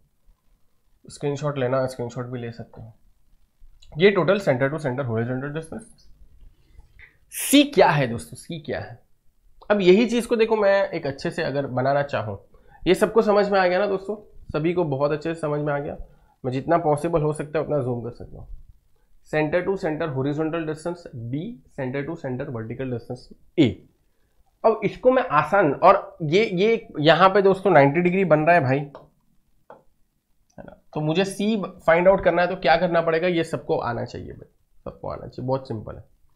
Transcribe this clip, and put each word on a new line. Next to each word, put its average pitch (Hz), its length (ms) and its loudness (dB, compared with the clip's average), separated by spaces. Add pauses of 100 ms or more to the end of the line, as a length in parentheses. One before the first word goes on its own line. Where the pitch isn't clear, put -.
(1040)
Screenshot 143 540 -6
लेना, 131 280 -2
screenshot 120 400 -10
भी 123 140 -10
ले 117 120 -10
सकते - 300 -18
हो। 113 100 -20 (1080)
ये 190 120 6
टोटल 190 300 2
center 139 280 0
to 156 100 -6
center 139 280 -4
horizontal 127 500 -4
distance। - 500 -16 (1300)
सी - 300 4
क्या 185 260 4
है 143 160 2
दोस्तों, 117 300 -8
सी 165 240 -14
क्या 95 200 -8
है? 110 180 -14 (720)
अब 208 100 2
यही 190 260 6
चीज़ 233 220 -2
को 240 80 0
देखो 220 200 2
मैं 196 340 2
एक 160 160 -6
अच्छे 139 240 -6
से 165 120 -6
अगर 139 240 -4
बनाना 131 380 0
चाहूँ, 107 340 -6 (440)
ये 180 120 4
सबको 214 280 2
समझ 202 280 2
में 196 100 2
आ 185 60 4
गया 180 120 2
ना 202 80 0
दोस्तों? 190 300 -6 (360)
सभी 156 200 -2
को 175 120 0
बहुत 143 280 -2
अच्छे 160 220 -4
से 165 60 -12
समझ 147 200 -2
में 147 120 -2
आ 143 60 -2
गया। 151 180 -8 (480)
मैं 127 80 -4
जितना 139 260 0
possible 160 440 0
हो 151 100 0
सकता 151 260 -6
है 143 60 -2
उतना 147 140 -2
zoom 123 240 -4
कर 117 80 -10
सकता - 280 -18
हूँ। - 100 -18 (840)
Center 156 360 0
to 196 180 -2
center 160 300 -4
horizontal 151 520 -4
distance 170 480 -8
B, 147 480 -10 (180)
center 135 260 -6
to 160 140 -8
center 131 300 -8
vertical 123 420 -8
distance 123 400 -12 (260)
ए। 139 100 6 (960)
अब 220 200 2
इसको - 260 0
मैं 254 120 4
आसान, 151 520 2
और - 480 4
ये, 170 220 2
ये 220 440 0 (120)
यहाँ 160 280 6
पे 196 140 2
दोस्तों 190 280 4
ninety 143 300 6
degree 180 240 2
बन 156 160 4
रहा 160 140 4
है 170 80 4
भाई, 131 160 0 (1800)
है - 60 -18
ना? - 120 -20 (180)
तो 151 60 -4
मुझे 156 240 0
सी 202 320 -2 (300)
find 170 220 6
out 196 160 4
करना 175 180 4
है, 175 60 0
तो 185 80 -6
क्या 165 200 4
करना 170 240 2
पड़ेगा? 165 280 0
ये 165 160 0
सबको 156 340 -4
आना 117 260 -4
चाहिए - 280 -12
भाई, - 160 -20 (360)
सबको - 240 -12
आना - 180 -10
चाहिए, 123 200 -12
बहुत 135 220 -4
सिंपल - 280 -10
है। - 80 -18 (320)